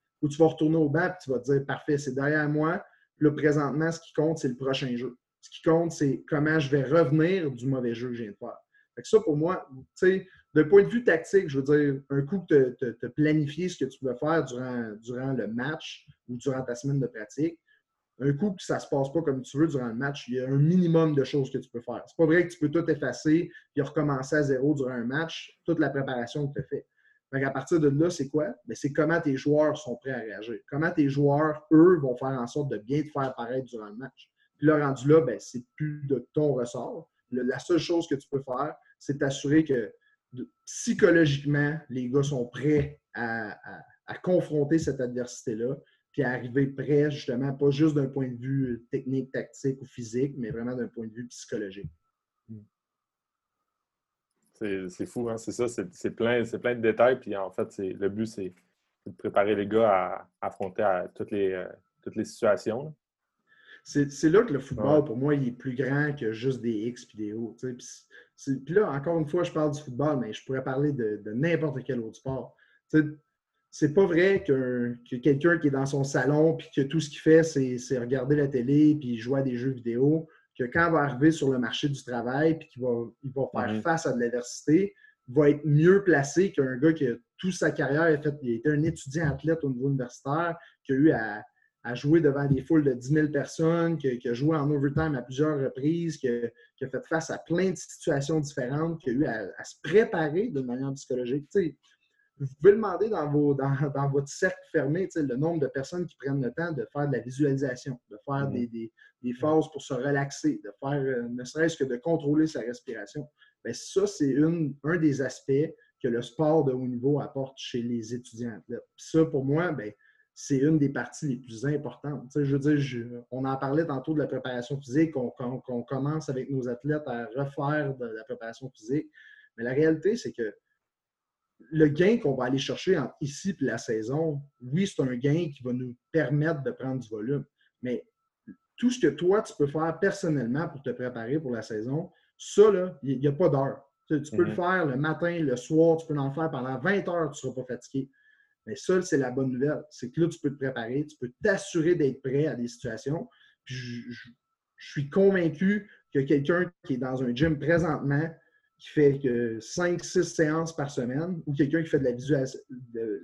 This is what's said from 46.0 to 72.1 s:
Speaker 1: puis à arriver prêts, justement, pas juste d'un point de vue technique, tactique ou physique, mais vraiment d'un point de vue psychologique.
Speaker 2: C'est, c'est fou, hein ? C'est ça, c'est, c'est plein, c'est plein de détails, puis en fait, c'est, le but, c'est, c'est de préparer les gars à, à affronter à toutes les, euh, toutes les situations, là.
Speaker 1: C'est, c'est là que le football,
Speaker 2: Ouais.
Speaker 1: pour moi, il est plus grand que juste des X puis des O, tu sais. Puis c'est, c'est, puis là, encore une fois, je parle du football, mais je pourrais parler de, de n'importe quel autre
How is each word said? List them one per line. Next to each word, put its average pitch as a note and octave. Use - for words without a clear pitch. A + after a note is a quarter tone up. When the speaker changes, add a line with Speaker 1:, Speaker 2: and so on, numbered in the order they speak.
Speaker 1:
puis C#3+
à A#2+
arriver B2
prêts, C#3+
justement, C3+
pas C#3+
juste D3
d'un C#3
point C3+
de B2
vue B2+
technique, C3
tactique -
ou -
physique, B2
mais A#2
vraiment A#2
d'un A#2
point A2+
de G#2+
vue A#2+
psychologique. G2+
Speaker 2:
C'est, F#2+
c'est F#2+
fou, A#2
hein ? A2+
C'est G#2+
ça, B2
c'est, G2+
c'est -
plein, A2+
c'est A2
plein B2
de A#2
détails, A#2
puis G#2
en F#2+
fait, G#2+
c'est, G2
le G2
but, G#2+
c'est, F#2+
c'est -
de -
préparer G#2
les G2+
gars A2
à, F#2
à G2
affronter G2
à F2+
toutes -
les, G2
euh, F#2
toutes -
les G#2+
situations, A2
là. D#3
Speaker 1:
C'est, C#3+
c'est -
là F#3
que D3
le C3+
football, C3+
Speaker 2:
Ouais. C#3+
Speaker 1:
pour A2+
moi, C#3+
il C3+
est A#2+
plus C3
grand C#3+
que A2+
juste A#2
des A#2
X A#2+
puis -
des G#2
O, A2
tu B2+
sais. B2+
Puis B2
c'est, -
c'est, -
puis D#3+
là, G#3
encore E3
une D3+
fois, F3
je -
parle D3+
du C#3+
football, C#3
mais A2
je -
pourrais C3
parler C#3
de, G#2+
de G#2+
n'importe D3
quel B2
autre A2